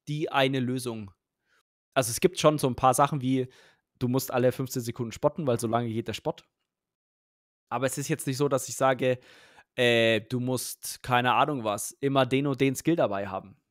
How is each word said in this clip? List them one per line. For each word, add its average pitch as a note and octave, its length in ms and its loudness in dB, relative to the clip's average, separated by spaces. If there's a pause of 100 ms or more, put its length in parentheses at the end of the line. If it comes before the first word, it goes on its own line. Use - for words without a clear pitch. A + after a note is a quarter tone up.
die D3+ 240 -6
eine C3+ 260 2
Lösung. B2 540 -4 (840)
Also, A#2+ 160 0
es - 100 -6
gibt - 200 2
schon D3+ 180 4
so C#3+ 80 0
ein B2 80 0
paar C3 200 4
Sachen C#3+ 260 2
wie, B2+ 280 0 (520)
du B2+ 80 0
musst B2+ 240 0
alle B2+ 180 4
fünfzehn B2+ 320 -4
Sekunden A2+ 300 -8
spotten, D3 340 0
weil A#2+ 140 0
so A#2 80 -2
lange A#2 200 0
geht A2 200 -6
der G#2 60 -8
Spott. - 340 -8 (1200)
Aber B2 160 -2
es - 100 -4
ist C#3 120 -6
jetzt D3 180 -4
nicht C3 100 -2
so, C#3+ 120 2
dass C3+ 200 -2
ich A#2 80 -10
sage, C3 420 2 (580)
äh, A#2 440 4
du A#2+ 200 -6
musst, - 640 -6
keine B2 320 2
Ahnung C3+ 300 2
was, G#2+ 280 -4
immer C#3 340 0
den C3+ 200 0
und C3+ 140 -2
den C3+ 140 2
Skill E3 220 0
dabei G2+ 320 -2
haben. F#2+ 280 -10 (140)